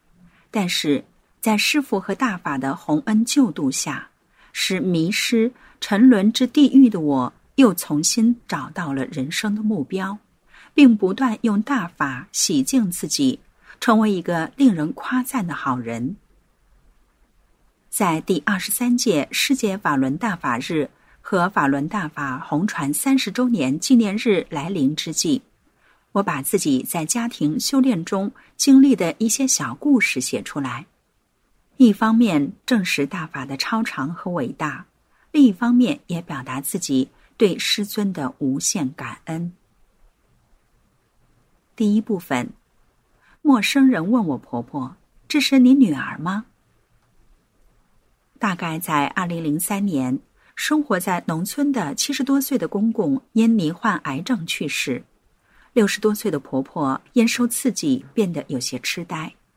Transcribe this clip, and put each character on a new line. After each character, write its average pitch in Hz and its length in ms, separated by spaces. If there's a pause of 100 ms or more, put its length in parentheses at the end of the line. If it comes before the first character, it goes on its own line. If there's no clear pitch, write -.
(500)
但 196 180
是 - 360 (360)
在 220 160
师 294 240
父 220 200
和 196 160
大 220 200
法 147 220
的 135 160
洪 - 320
恩 220 180
救 240 280
度 143 180
下， - 380 (440)
使 - 280
迷 170 320
失 226 400 (300)
沉 214 260
沦 214 240
之 254 140
地 277 260
狱 269 160
的 202 120
我 135 320 (240)
又 233 180
重 151 280
新 233 320 (140)
找 151 220
到 156 240
了 135 120
人 143 240
生 208 240
的 214 80
目 208 220
标， 190 340 (540)
并 254 240
不 190 160
断 226 300
用 208 180
大 220 260
法 139 460
洗 147 300
净 214 280
自 - 160
己， 139 320 (420)
成 220 180
为 220 120
一 180 120
个 165 340
令 262 180
人 156 200
夸 - 280
赞 240 240
的 156 80
好 131 240
人。 117 380 (1700)
在 165 320
第 180 240
二 196 120
十 - 140
三 240 240
届 185 340
世 - 240
界 202 220
法 160 200
轮 131 200
大 202 200
法 127 220
日 151 320 (320)
和 180 260
法 165 180
轮 139 220
大 190 180
法 139 320
红 156 280
传 147 260
三 269 260
十 208 140
周 254 160
年 156 320
纪 - 160
念 214 200
日 208 340
来 151 180
临 151 260
之 - 200
际， 151 260 (720)
我 202 100
把 160 200
自 190 160
己 135 240
在 160 240
家 233 200
庭 - 320
修 269 220
炼 220 240
中 196 260 (280)
经 269 240
历 277 120
的 175 240
一 220 80
些 262 200
小 - 280
故 285 240
事 - 220
写 110 220
出 - 180
来， 131 260 (920)
一 240 140
方 220 220
面 185 380 (140)
证 214 180
实 143 220
大 160 200
法 135 200
的 139 100
超 226 260
常 151 300
和 180 180
伟 156 180
大， 147 380 (440)
另 294 140
一 220 80
方 240 220
面 240 340
也 170 140
表 139 200
达 127 180
自 - 180
己 135 320 (260)
对 190 220
师 - 260
尊 202 280
的 135 260
无 135 200
限 147 360
感 117 320
恩。 170 260 (2250)
第 208 180
一 220 60
部 214 180
分， 123 320 (920)
陌 262 200
生 269 240
人 190 240
问 233 180
我 127 100
婆 120 220
婆 131 360 (320)
：“这 294 120
是 269 200
你 247 140
女 240 180
儿 131 260
吗？” 190 280 (1900)
大 202 140
概 165 240
在 151 300
二 185 180
零 165 180
零 151 160
三 202 240
年， 135 340 (380)
生 302 260
活 202 160
在 180 280
农 165 180
村 285 260
的 190 240
七 - 180
十 269 120
多 277 160
岁 269 180
的 170 80
公 214 260
公 147 300 (100)
因 226 240
罹 160 140
患 185 280
癌 139 220
症 185 260
去 - 200
世， - 380 (680)
六 214 140
十 - 140
多 214 140
岁 208 160
的 151 80
婆 135 220
婆 135 400 (120)
因 233 140
受 240 200
刺 233 240
激 143 420
变 202 180
得 156 180
有 135 100
些 123 200
痴 - 260
呆， 170 280 (240)